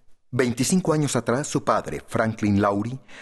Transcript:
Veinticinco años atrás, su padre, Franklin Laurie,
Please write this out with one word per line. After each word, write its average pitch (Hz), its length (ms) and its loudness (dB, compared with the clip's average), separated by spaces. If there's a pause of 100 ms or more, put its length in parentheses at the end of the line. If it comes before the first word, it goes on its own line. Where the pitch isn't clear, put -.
(320)
Veinticinco 127 600 0
años 151 220 0
atrás, 123 320 -2
su - 160 -2
padre, - 440 -2
Franklin 107 540 2
Laurie, 104 380 0 (220)